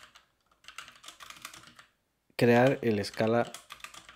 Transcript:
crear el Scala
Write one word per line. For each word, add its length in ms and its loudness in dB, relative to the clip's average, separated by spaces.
crear 460 4
el 220 -2
Scala 460 -2